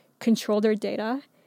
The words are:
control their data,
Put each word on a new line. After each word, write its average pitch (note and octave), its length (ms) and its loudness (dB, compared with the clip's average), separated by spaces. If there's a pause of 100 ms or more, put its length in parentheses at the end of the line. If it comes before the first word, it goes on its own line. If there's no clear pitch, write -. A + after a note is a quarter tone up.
(200)
control G#3+ 420 2
their G#3+ 120 2
data, G#3+ 480 -4 (260)